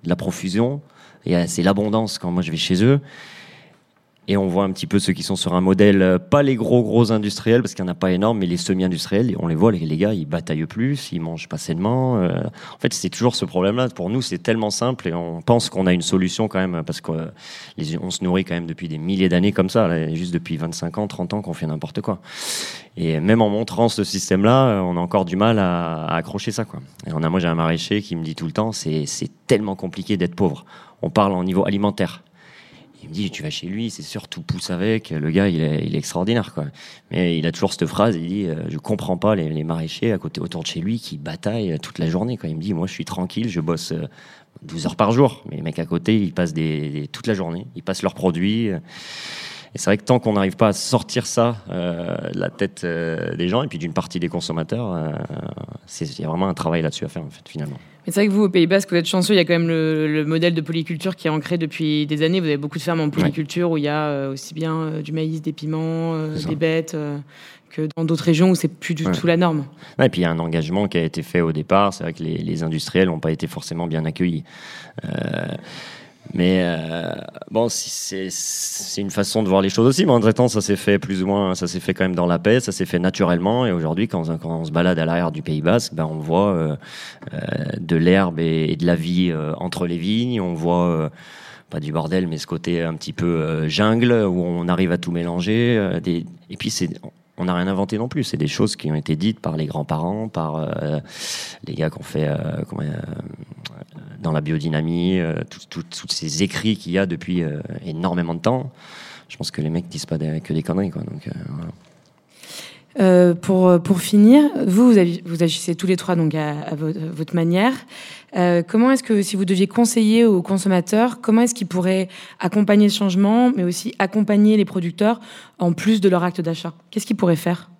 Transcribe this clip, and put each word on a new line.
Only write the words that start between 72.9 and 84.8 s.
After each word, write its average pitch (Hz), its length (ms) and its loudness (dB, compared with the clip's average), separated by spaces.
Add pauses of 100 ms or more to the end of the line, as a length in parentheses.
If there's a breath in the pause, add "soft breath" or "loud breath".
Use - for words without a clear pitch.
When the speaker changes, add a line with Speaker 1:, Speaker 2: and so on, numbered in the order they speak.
Speaker 1:
n'ont 82 120 -2
pas 80 120 -2
été 78 160 -4
forcément 82 400 -8
bien 80 180 -2
accueillis. 82 380 -2 (600 loud breath)
Euh... 50 440 -6 (840 loud breath)
Mais, 92 300 2
euh, 82 500 -4 (380)
bon, 113 180 2
si, - 180 -6
c'est, 95 440 -8
c'est - 680 -8
une 98 120 -4
façon 104 320 0
de 98 40 0
voir 95 140 6
les 98 80 2
choses 113 160 4
aussi. 135 220 4
Mais 143 40 6
en 120 80 6
même 110 140 4
temps, 123 140 4
ça 110 120 0
s'est 101 160 0
fait 101 220 2
plus 95 240 -2
ou 92 60 0
moins, 98 260 2
ça 90 140 -4
s'est 90 120 -4
fait 92 140 -2
quand 95 100 2
même 92 120 0
dans 87 100 2
la 85 140 2
paix, 110 200 4
ça 104 120 -4
s'est 90 160 -2
fait 90 100 -2
naturellement. 95 720 2
Et 101 40 2
aujourd'hui, 85 360 0
quand, 82 320 -4
quand 82 100 -8
on 82 160 -4
se 76 60 -8
balade 85 260 2